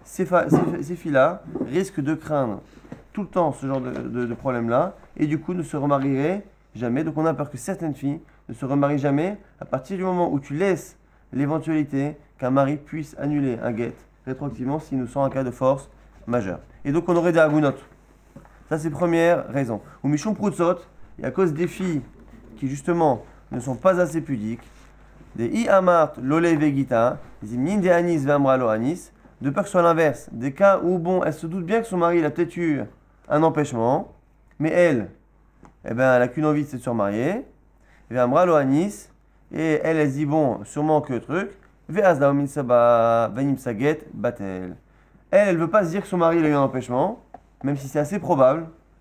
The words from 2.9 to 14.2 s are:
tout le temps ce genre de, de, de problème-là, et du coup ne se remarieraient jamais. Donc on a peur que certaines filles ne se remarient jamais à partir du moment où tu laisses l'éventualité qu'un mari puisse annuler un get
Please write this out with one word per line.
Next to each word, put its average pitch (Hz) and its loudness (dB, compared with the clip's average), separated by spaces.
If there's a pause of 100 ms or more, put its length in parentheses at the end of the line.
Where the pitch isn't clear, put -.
tout 214 -6
le 175 -10
temps 170 0
ce - -8
genre 139 -4
de, 127 -8
de, 123 -6
de 117 -6
problème-là, 127 -2 (220)
et 156 -2
du 151 -2
coup 180 -6
ne 175 -4
se 147 -8
remarieraient 143 -2 (300)
jamais. 120 -4
Donc 156 -6
on 156 0
a 165 2
peur 143 -6
que - -12
certaines 175 -6
filles 143 -6 (300)
ne 113 -14
se 117 -10
remarient 143 2
jamais 147 0 (200)
à - -14
partir 135 -6
du 185 -4
moment 180 0
où 143 0
tu 139 -10
laisses 180 -2 (340)
l'éventualité 147 -2 (200)
qu'un 127 -2
mari 139 2
puisse 147 -10
annuler 139 -2
un 117 -2
get 117 -6 (320)